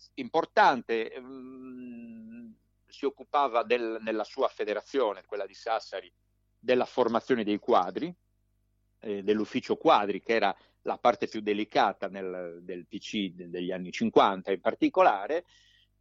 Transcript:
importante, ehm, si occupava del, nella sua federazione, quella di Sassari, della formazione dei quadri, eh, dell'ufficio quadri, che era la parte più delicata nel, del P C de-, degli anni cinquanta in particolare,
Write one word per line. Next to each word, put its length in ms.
importante, 1000
ehm, 1400
si 180
occupava 580
del, 380
nella 220
sua 240
federazione, 800
quella 200
di 80
Sassari, 580
della 280
formazione 580
dei 160
quadri, 540
eh, 220
dell'ufficio 540
quadri, 440
che 120
era 200
la 160
parte 300
più 140
delicata 680
nel, 540
del 260
P 100
C 340
de-, 180
degli 220
anni 200
cinquanta 600
in 80
particolare, 840